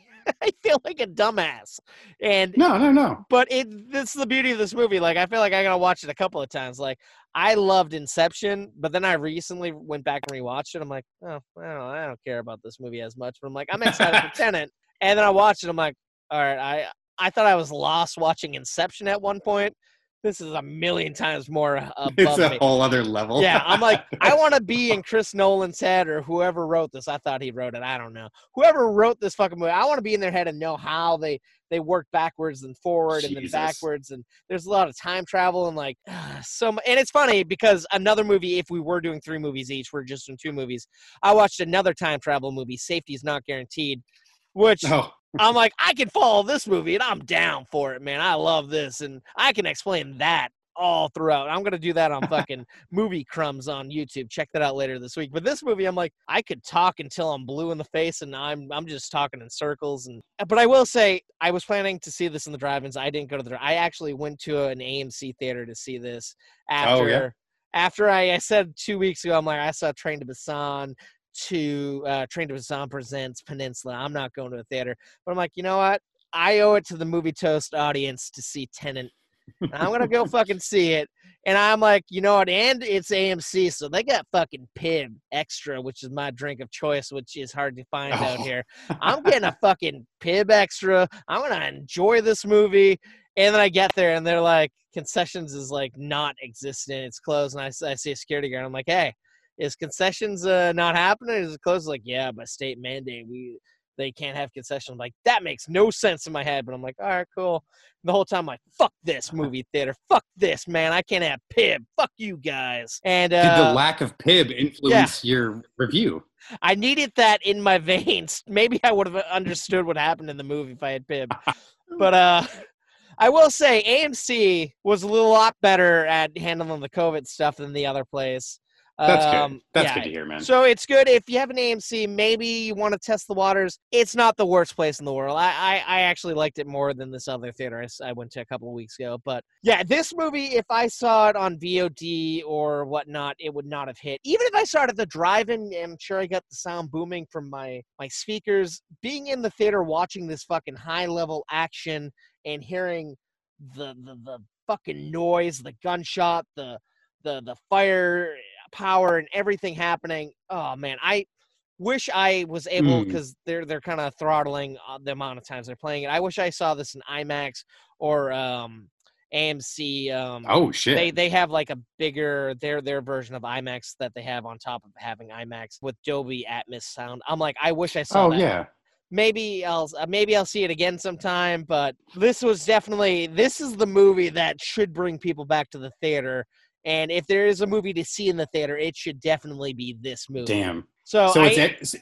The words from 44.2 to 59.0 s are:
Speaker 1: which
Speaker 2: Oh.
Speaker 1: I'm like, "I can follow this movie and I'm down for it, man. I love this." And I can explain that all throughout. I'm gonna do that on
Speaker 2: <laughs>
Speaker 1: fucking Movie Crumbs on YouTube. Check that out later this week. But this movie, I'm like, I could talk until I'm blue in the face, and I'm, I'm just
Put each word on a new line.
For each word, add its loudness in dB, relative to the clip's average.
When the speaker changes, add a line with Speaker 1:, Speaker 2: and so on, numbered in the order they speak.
Speaker 1:
which 4
Speaker 2:
Oh. 2
Speaker 1:
I'm 6
like, 6
"I 2
can -2
follow 6
this -2
movie 0
and 0
I'm -2
down 0
for -4
it, -14
man. -6
I 2
love 0
this." -4
And -12
I 2
can -2
explain -4
that 0
all 0
throughout. 0
I'm -4
gonna -2
do -4
that 2
on -4
Speaker 2:
<laughs> -4
Speaker 1:
fucking -4
Movie -2
Crumbs -6
on -8
YouTube. -8
Check -6
that 0
out 0
later -4
this -14
week. -8
But -4
this 0
movie, 0
I'm -2
like, -4
I 0
could -8
talk 2
until -4
I'm -6
blue -4
in -8
the -8
face, -4
and -14
I'm, -8
I'm -8
just -12